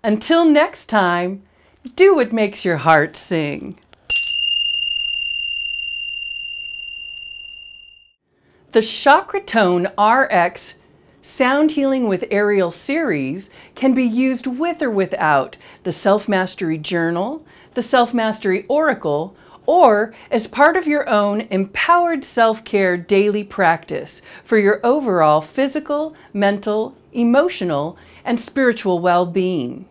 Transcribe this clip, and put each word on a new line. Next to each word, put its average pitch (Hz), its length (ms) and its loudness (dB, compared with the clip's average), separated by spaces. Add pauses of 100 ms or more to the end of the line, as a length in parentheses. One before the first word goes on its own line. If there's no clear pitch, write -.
Until 233 420 2
next 311 400 2
time, 185 560 0 (540)
do 381 180 6
what 240 180 2
makes 214 320 -2
your 170 140 0
heart 156 380 4
sing. 147 640 -6 (4000)
The 220 100 2
Chakra - 580 2
Tone 180 460 0 (100)
R 226 320 4
X - 460 -2 (480)
Sound 285 480 0
Healing 269 360 0
with 196 220 -2
Ariel 202 400 0
series 190 800 -4 (240)
can 262 220 0
be 254 100 0
used 247 400 -2
with 311 380 -4
or 247 80 -2
without 160 680 0 (240)
the 180 100 -6
Self 202 380 0
Mastery 185 480 -2
Journal, 175 680 -4 (300)
the 247 80 -4
Self 240 320 2
Mastery 220 540 -2
Oracle, 202 680 -2 (320)
or 226 440 4 (200)
as 220 160 -2
part 311 280 4
of 339 120 -2
your 294 200 0
own 208 340 0 (100)
empowered 330 760 0
self-care 214 720 0
daily 202 460 0
practice 165 760 -2 (220)
for 226 140 2
your 208 260 2
overall 190 560 4
physical, 294 760 -4 (180)
mental, 208 640 -2 (160)
emotional, 233 840 0 (300)
and 240 140 -2
spiritual 233 580 -2
well-being. 175 920 -2